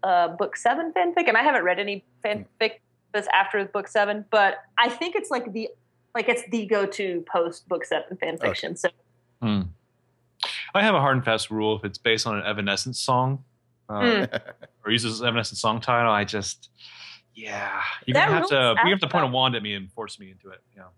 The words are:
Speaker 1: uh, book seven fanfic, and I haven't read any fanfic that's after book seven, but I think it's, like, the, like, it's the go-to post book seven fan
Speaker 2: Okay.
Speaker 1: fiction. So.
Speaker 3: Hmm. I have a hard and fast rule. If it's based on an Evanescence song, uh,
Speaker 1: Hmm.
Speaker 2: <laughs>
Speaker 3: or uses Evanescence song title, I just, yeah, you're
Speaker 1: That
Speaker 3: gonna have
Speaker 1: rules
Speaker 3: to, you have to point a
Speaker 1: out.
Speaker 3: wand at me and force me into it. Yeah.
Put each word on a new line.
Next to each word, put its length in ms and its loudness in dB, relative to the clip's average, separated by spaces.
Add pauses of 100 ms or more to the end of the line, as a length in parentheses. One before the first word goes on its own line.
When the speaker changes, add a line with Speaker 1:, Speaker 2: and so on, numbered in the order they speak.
Speaker 1:
uh, 280 4
book 280 -4
seven 340 0
fanfic, 360 2
and 100 6
I 60 4
haven't 200 4
read 160 2
any 240 -4 (220)
fanfic 540 -4 (340)
that's 180 -2
after 340 2
book 220 -6
seven, 440 0
but 260 4 (220)
I 100 4
think 260 -6
it's, 140 -4
like, 240 -4
the, 160 -6 (460)
like, 140 0
it's 200 2
the 160 -2
go-to 640 0
post 380 -2
book 160 -2
seven 320 -4
fan 180 -4
Speaker 2:
Okay. 120 -4
Speaker 1:
fiction. 280 -4
So. 140 -2 (500)
Speaker 3:
Hmm. 220 0 (1120)
I 80 4
have 140 4
a 40 4
hard 180 4
and 60 -2
fast 280 0
rule. 260 0
If 80 -8
it's 140 -6
based 260 2
on 140 -2
an 60 -6
Evanescence 540 -2
song, 440 0 (440)
uh, 380 0
Speaker 1:
Hmm. 100 -8 (240)
Speaker 2:
<laughs> 260 -18
Speaker 3:
or 60 0
uses 320 0
Evanescence 380 -2
song 180 2
title, 320 2
I 140 2
just, 440 -8 (680)
yeah, 460 -8 (240)
you're 100 -2
Speaker 1:
That 120 6
Speaker 3:
gonna 60 2
have 80 4
Speaker 1:
rules 100 -2
Speaker 3:
to, 240 4 (100)
you 60 4
have 100 2
to 60 -2
point 160 2
a 40 0
Speaker 1:
out. 60 -2
Speaker 3:
wand 220 2
at 80 -4
me 120 -6
and 160 -10
force 280 -12
me 120 -20
into 180 -20
it. 100 -20 (160)
Yeah. 80 -20 (140)